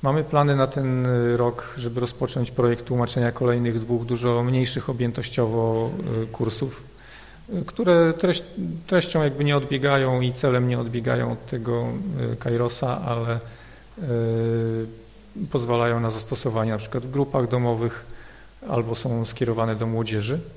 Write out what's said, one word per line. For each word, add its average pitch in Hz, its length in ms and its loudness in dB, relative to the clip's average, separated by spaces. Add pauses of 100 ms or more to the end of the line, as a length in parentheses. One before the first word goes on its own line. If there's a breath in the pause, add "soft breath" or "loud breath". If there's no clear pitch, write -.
Mamy 143 200 2
plany 147 320 4
na 131 120 4
ten, 131 380 0
y, 120 320 4
rok, 120 400 0
żeby 120 220 -4
rozpocząć 120 520 -2
projekt 120 340 2
tłumaczenia 120 460 0
kolejnych 120 480 2
dwóch 117 260 0
dużo 120 380 2
mniejszych 127 460 0
objętościowo, 113 1000 0 (320)
y, 110 40 -6
kursów, 113 560 -4 (680 loud breath)
y, 190 160 -4
które 170 480 4
treść-, 170 300 0 (440)
treścią 170 360 2
jakby 143 200 0
nie 143 140 4
odbiegają 135 640 2
i 123 120 0
celem 123 340 2
nie 120 120 2
odbiegają 120 520 0
od 117 140 -8
tego, 120 400 -2 (480)
y, - 20 -4
Kairosa, 120 680 -2
ale, 117 340 -2
y, 113 40 -2 (2000 loud breath)
pozwalają 117 480 2
na 113 120 0
zastosowanie 110 600 -2
na 107 60 -2
przykład 117 280 -6
w 131 60 -8
grupach 135 360 0
domowych 120 580 0 (640 loud breath)
albo 117 260 0
są 117 300 -2
skierowane 113 500 0
do 113 120 -2
młodzieży. 113 520 -2 (180)